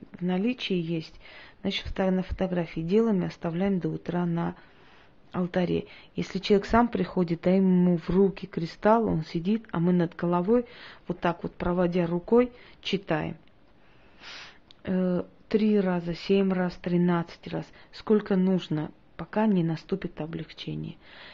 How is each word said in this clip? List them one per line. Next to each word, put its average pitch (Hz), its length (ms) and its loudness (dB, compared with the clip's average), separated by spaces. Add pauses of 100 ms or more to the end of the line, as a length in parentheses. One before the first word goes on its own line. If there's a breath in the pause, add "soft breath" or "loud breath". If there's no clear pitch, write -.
(120)
в - 100 -12
наличии 190 540 -2
есть, 165 380 -4 (460 loud breath)
значит, - 260 -6
фото-, 190 240 0
на 185 120 0
фотографии 175 580 -4
делаем 202 420 2
и 170 40 -2
оставляем 180 540 -2
до 160 80 -4
утра 170 380 -4
на 170 300 -4 (760 loud breath)
алтаре. 175 540 -2 (300 loud breath)
Если 180 220 -6
человек 196 280 2
сам 233 220 4
приходит, 180 540 -2
даем 190 220 4
ему 180 340 4
в 165 120 -10
руки 190 360 2
кристалл, 208 640 0
он 165 160 -2
сидит, 202 480 -2
а 170 80 -2
мы 175 120 4
над 175 240 2
головой, 175 480 2 (440 loud breath)
вот 170 120 -6
так 170 220 -2
вот, 185 120 -8
проводя 175 520 0
рукой, 220 460 2 (280 loud breath)
читаем. 165 560 -4 (1500 loud breath)
Э, 185 400 0 (240)
три 214 320 4
раза, 175 340 0
семь 196 380 2
раз, 180 280 0
тринадцать 175 680 0
раз, 165 180 -6 (260 loud breath)
сколько 208 440 0
нужно, 180 540 0 (260)
пока 208 300 -2
не 190 160 4
наступит 170 580 -6
облегчение. 156 760 -10 (360 loud breath)